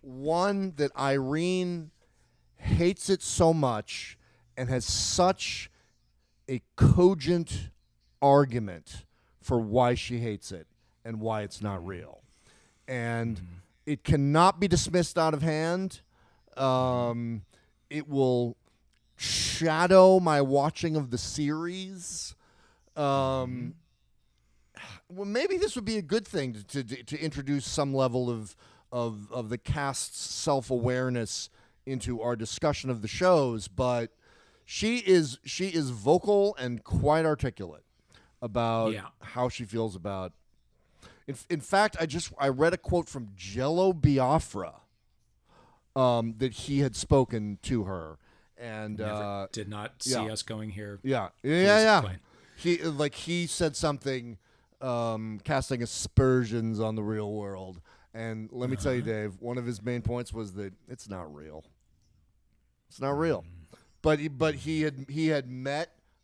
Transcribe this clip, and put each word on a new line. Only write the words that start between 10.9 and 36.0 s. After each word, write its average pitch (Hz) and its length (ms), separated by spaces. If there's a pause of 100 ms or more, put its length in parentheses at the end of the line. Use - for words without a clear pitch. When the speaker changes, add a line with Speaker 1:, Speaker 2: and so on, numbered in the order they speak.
Speaker 1:
and 113 160
why 110 220
it's - 180
not 98 240
real. 87 380 (640)
And 117 520
Speaker 2:
Mm-hmm. 87 80 (400)
Speaker 1:
it 147 180
cannot 156 560
be 196 80
dismissed 175 500
out 160 160
of 143 80
hand. 165 580 (560)
Um, 123 840 (480)
it 147 180
will 127 480 (600)
shadow 180 1040
my 156 200
watching 143 540
of 143 160
the 120 80
series. 175 1200 (600)
Um, 151 80
Speaker 2:
Mm-hmm. 131 640 (1500)
Speaker 1:
well, 196 100
maybe 294 300
this 370 180
would 240 100
be 220 140
a 196 40
good 190 240
thing 135 280 (140)
to, 139 160
to, 120 180
to 147 180
introduce 143 460
some 139 280
level 127 360
of, 110 240 (380)
of, 113 400
of 110 160
the 117 100
cast's - 600
self-awareness 127 1300 (360)
into 123 340
our 120 160
discussion 131 540
of 113 120
the 107 60
shows, 139 600
but 123 420 (540)
she 233 340
is, 175 460
she 180 240
is 156 220
vocal 185 640